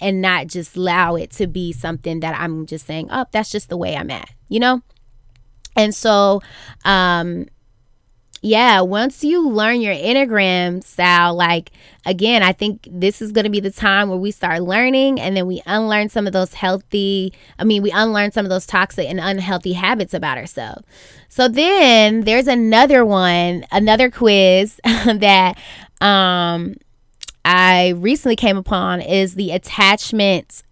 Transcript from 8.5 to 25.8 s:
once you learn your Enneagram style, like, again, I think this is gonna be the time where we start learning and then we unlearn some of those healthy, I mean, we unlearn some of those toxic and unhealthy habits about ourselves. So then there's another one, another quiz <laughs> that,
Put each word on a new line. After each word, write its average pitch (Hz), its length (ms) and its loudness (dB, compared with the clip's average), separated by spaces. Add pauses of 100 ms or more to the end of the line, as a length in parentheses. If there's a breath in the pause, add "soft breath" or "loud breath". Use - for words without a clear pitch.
once 202 420 -2
you 330 240 0
learn 226 360 0
your 202 120 -2
Enneagram 185 880 0
style, 175 520 2
like, 170 380 0 (340 soft breath)
again, 202 360 0
I 185 100 4
think 208 380 -8
this 180 300 -2
is 214 120 -10
gonna 214 180 0
be 208 100 -2
the 196 100 -4
time 202 380 0
where 185 80 -4
we 196 140 -4
start 170 320 -4
learning 254 580 0
and 185 160 -4
then 185 100 -2
we 180 200 -6
unlearn 214 420 -2
some 202 180 -4
of 185 60 -4
those 185 220 -2
healthy, 196 800 -4 (240 soft breath)
I 185 60 -4
mean, 208 180 2
we 202 80 -2
unlearn 208 420 0
some 202 140 -2
of 185 40 -6
those 185 140 -2
toxic 185 460 -2
and 180 100 -6
unhealthy 185 540 -4
habits 190 400 -2
about 147 240 -6
ourselves. - 460 -14 (440 soft breath)
So 254 200 2
then 240 760 4
there's 233 260 2
another 240 560 4
one, 175 640 0
another 220 400 2
quiz 196 720 2
<laughs> - 20 -8
that, 202 720 2 (420 loud breath)